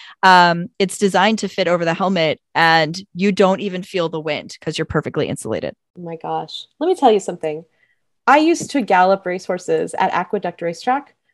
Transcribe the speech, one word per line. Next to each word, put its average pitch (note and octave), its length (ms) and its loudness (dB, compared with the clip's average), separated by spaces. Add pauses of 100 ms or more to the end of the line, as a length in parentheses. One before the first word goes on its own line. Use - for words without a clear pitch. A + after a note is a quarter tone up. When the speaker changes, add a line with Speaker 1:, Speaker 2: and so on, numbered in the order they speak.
(240)
Speaker 1:
Um, F3 440 6 (120)
it's F#3+ 180 -2
designed G3+ 420 2
to G3 100 -6
fit F#3 180 -2
over F3 180 0
the E3 80 0
helmet F3 460 0 (160)
and E3 420 4 (160)
you F#3+ 180 0
don't F#3+ 280 2
even F#3 240 -8
feel F3 260 -4
the E3 120 -8
wind D3 400 -6
'cause D#3+ 160 -6
you're D#3+ 80 -4
perfectly - 420 -4
insulated. - 480 -6 (220)
Speaker 2:
Oh F3+ 40 -18
my E3 140 -12
gosh. D#3+ 520 -10 (120)
Let D#4 80 -2
me F4+ 80 0
tell C4 160 4
you G#3+ 80 2
something. E3 460 -8 (640)
I C4 120 6
used D#4 320 0
to C#4+ 100 0
gallop F#3+ 440 2
racehorses F3+ 720 -4
at - 180 -2
Aqueduct F3+ 480 -6
Racetrack, B3 540 -6 (180)